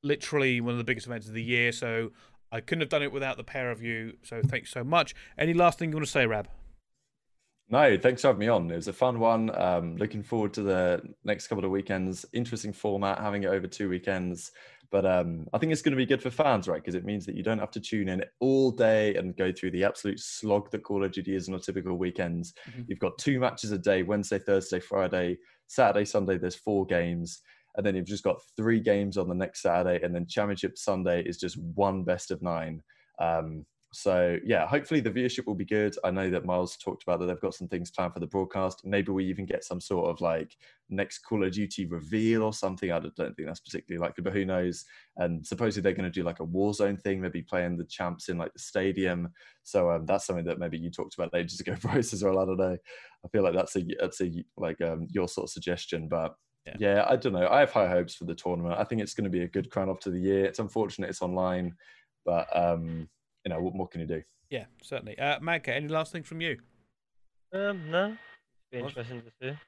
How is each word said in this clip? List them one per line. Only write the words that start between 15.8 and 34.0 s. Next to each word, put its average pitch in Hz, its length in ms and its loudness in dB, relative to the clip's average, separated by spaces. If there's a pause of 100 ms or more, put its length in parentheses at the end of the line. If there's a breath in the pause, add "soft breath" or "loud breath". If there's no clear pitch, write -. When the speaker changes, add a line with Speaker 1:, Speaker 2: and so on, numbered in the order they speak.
Speaker 2:
gonna 143 140 2
be 131 100 4
good 135 160 4
for 131 80 -2
fans, 120 380 4
right? 80 160 0
'Cause 90 100 -4
it 90 120 -4
means 98 200 -4
that 98 100 -8
you 98 60 -6
don't 110 160 2
have 104 140 -4
to - 80 -6
tune 101 300 -2
in 92 140 -2 (180)
all 135 280 6
day 110 460 4
and 92 200 -2
go 92 160 2
through 92 200 -2
the 90 140 2
absolute 101 340 0
slog 101 520 0
that 104 120 -6
Call 98 200 0
of 92 100 0
Duty 95 220 -2
is 92 140 -4
on 95 60 -4
a 90 40 -6
typical 90 380 -4
weekend. 87 460 -2 (260 loud breath)
Speaker 1:
Mm-hmm. 123 180 -12
Speaker 2:
You've - 120 -6
got - 180 -2
two 135 220 2
matches 117 320 0
a 101 80 -2
day, 92 240 4
Wednesday, 101 360 0
Thursday, 95 420 2
Friday. 90 580 0 (280 soft breath)
Saturday, 104 380 4
Sunday, 95 320 2
there's 87 180 -2
four 101 300 0
games. 85 560 -2 (340 soft breath)
And 101 80 -2
then 98 120 2
you've 90 100 -2
just 101 200 -6
got 95 140 2 (160)
three 113 260 4
games 101 360 2
on 90 120 0
the 87 60 0
next 90 260 -4
Saturday. 87 440 4
And 87 80 -2
then 87 140 -2
Championship 101 500 -2
Sunday 90 460 0
is 87 160 -6
just 90 180 -6
one 95 460 0
best 87 260 -2
of 90 140 -4
nine. 80 400 -4 (360 soft breath)
Um, 80 460 -2 (300)
so, 90 480 2